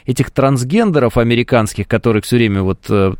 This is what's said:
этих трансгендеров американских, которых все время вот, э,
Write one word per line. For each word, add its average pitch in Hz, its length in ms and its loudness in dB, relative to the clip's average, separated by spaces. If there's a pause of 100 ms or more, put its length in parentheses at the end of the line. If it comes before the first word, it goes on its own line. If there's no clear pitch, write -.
этих 127 240 -2
трансгендеров 135 880 0
американских, 117 680 0
которых 110 380 0
все 123 120 0
время 101 260 0
вот, 95 260 -4
э, 98 300 2